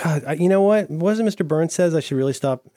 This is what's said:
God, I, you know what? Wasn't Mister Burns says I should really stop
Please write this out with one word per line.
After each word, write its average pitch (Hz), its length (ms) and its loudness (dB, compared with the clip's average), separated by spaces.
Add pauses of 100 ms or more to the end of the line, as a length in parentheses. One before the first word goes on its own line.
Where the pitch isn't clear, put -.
God, 151 240 -2
I, 139 80 -2
you 175 140 2
know 190 140 4
what? 202 280 2
Wasn't 202 360 -2
Mister 196 180 -2
Burns 156 300 0
says 175 200 2
I 160 60 0
should 139 160 -4
really 135 160 0
stop 131 300 -2 (140)